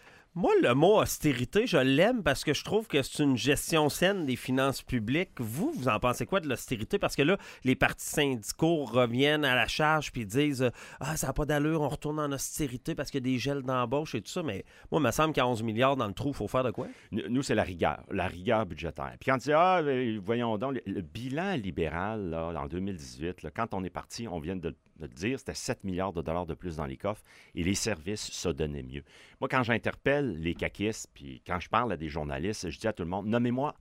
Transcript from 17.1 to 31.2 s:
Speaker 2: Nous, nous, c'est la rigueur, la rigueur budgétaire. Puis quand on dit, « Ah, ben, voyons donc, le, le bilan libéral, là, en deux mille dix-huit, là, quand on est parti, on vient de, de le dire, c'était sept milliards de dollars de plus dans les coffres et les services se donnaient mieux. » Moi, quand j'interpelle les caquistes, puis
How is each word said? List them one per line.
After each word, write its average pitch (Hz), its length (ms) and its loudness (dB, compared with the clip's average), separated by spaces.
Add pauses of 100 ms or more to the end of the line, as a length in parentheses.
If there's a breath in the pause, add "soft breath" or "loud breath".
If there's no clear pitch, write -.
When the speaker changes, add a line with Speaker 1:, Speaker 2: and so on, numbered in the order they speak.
Speaker 2:
Nous, 101 160 -2
nous, 127 160 0
c'est 131 100 0
la 104 80 4
rigueur, 85 480 0
la 90 160 0
rigueur 95 400 0
budgétaire. 78 540 -8
Puis - 100 0
quand 135 60 4
on - 20 2
dit, « 139 160 -2
Ah, 180 300 6
ben, 127 340 0
voyons 113 400 0
donc, 135 160 -2
le, - 100 -6
le 98 160 -4
bilan 131 540 -4
libéral, 92 760 -2
là, 82 300 -4
en 71 60 -4
deux 85 140 -4
mille 98 160 -4
dix-huit, 71 480 -8
là, 78 80 -8
quand 113 200 -4
on 95 120 -2
est 87 60 -6
parti, - 360 -10
on 87 140 -6
vient 90 160 -4
de, 82 140 -6
de 78 60 -10 (260)
le 73 60 -10
dire, 120 300 -4
c'était - 160 -8
sept - 300 -6
milliards 95 280 -2
de 82 100 -4
dollars 82 240 -2
de 80 80 -6
plus 85 200 -8
dans 76 120 -6
les 67 100 -8
coffres 104 260 -6 (320 loud breath)
et 90 80 -2
les 92 140 2
services 101 560 -4
se - 160 -4
donnaient 73 340 -2
mieux. » 65 220 -12 (360 loud breath)
Moi, 131 80 -2
quand 131 140 2
j'interpelle 123 600 0
les 82 300 -2
caquistes, - 580 -4
puis 67 340 -16